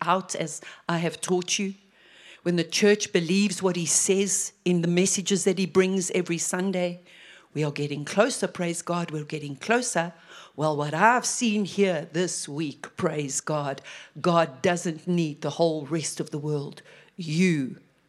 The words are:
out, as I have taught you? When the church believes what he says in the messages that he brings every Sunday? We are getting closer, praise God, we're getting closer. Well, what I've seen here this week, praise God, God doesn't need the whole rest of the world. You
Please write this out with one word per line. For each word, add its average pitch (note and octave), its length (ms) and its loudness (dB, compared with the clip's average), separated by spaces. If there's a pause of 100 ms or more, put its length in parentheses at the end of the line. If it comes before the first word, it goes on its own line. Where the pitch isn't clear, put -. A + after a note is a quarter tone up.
out, F#3 320 0
as D#3 260 -6 (300)
I E3+ 80 0
have E3 240 -4
taught F3+ 360 0
you? G3 140 -4 (680)
When F3 140 2
the E3 80 2
church G#3 500 2
believes F#3 480 2
what F3+ 140 2
he E3+ 100 -2
says - 680 0 (140)
in F3 160 4
the E3+ 60 2
messages F#3 560 2
that F#3+ 140 2
he F#3+ 60 2
brings F#3+ 460 2
every F3 280 0
Sunday? F3+ 640 -2 (540)
We D3+ 100 0
are D3 80 -2
getting C#3+ 320 -6
closer, G#3 420 0
praise E3+ 360 -4
God, E3+ 280 -4
we're D3+ 140 -6
getting C#3+ 320 -10
closer. G#3 560 0 (420)
Well, D3+ 220 0
what D3 160 -2
I've A3+ 320 4
seen G#3+ 400 0
here F3 480 0
this F3 340 -2
week, D3 500 -8
praise D3+ 440 -2
God, C#3+ 400 -4 (400)
God E3 400 2
doesn't F3 460 -2
need E3+ 340 0
the D3 100 -2
whole D#3 360 0
rest D3+ 340 -4
of - 100 -6
the D#3 80 -6
world. D3 440 -6 (340)
You D#3+ 600 0 (300)